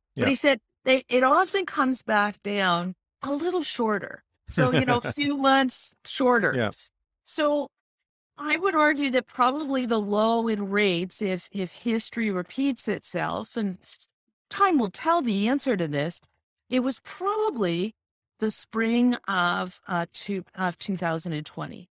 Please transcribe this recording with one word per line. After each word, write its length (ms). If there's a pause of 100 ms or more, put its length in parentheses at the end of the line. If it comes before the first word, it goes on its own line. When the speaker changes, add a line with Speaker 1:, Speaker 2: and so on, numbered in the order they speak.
(160)
Speaker 1:
But 80
Speaker 2:
Yeah. 40
Speaker 1:
he 80
said, 240 (240)
"They, 240
it 160
often 420
comes 360
back 400
down 540 (260)
a 100
little 320
shorter." 600 (260)
So, 220
you 140
know, 120
a 40
Speaker 2:
<laughs> 120
Speaker 1:
few 240
months 680
shorter. 500
Speaker 2:
Yeah. 180 (520)
Speaker 1:
So 460 (680)
I 200
would 180
argue 360
that 160
probably 580
the 160
low 480
in 200
rates, 520
if, 320
if 180
history 580
repeats 600
itself, 680
and 220 (720)
time 280
will 140
tell 300
the 260
answer 280
to 120
this, 320 (500)
it 120
was 220
probably 880 (460)
the 120
spring 640 (120)
of, 600
uh, 260
two, 300 (100)
of 240
two 200
thousand 360
and 120
twenty. 480